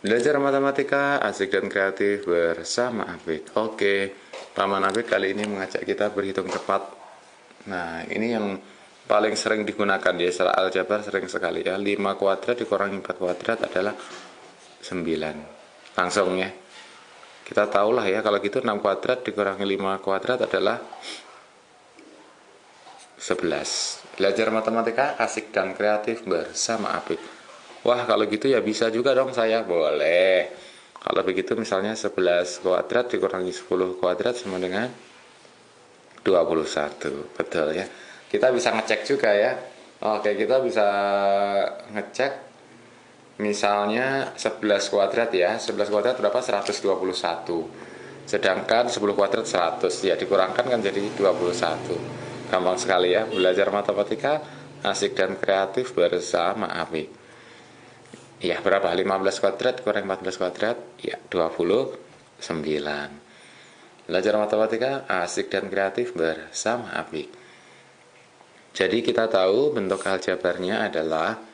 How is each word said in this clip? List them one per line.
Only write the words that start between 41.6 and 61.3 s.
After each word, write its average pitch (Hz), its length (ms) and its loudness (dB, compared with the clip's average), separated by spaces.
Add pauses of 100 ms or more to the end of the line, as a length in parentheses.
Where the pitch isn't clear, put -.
ngecek 107 400 -2 (1120)
misalnya 104 960 0
sebelas 104 480 2
kuadrat 101 480 2
ya. 92 240 4
Sebelas 101 320 -2
kuadrat 104 240 2
berapa? 107 240 2
Seratus 101 400 0
dua 98 160 2
puluh 92 160 -2
satu. 85 560 -2 (560)
Sedangkan 104 640 2
sepuluh 104 240 0
kuadrat 101 320 2
seratus. 87 640 0
Ya, 85 80 4
dikurangkan 95 560 2
kan 117 80 2
jadi 98 240 0 (160)
dua 95 160 4
puluh 87 160 0
satu. 82 480 -2 (480)
Gampang 92 320 2
sekali 90 320 2
ya. 107 160 2
Belajar 95 480 2
matematika 107 640 0 (480)
asik 98 320 -2
dan 95 160 0
kreatif 98 560 0
bersama 87 880 0
Apik. 80 400 -6 (1200)
Ya, 85 160 0
berapa? 98 320 2
Lima 95 320 2
belas 95 160 0
kuadrat 113 480 0
kurang 104 160 0
empat 95 160 -4
belas 92 160 -6
kuadrat, 104 400 -2 (240)
ya, - 160 -6 (160)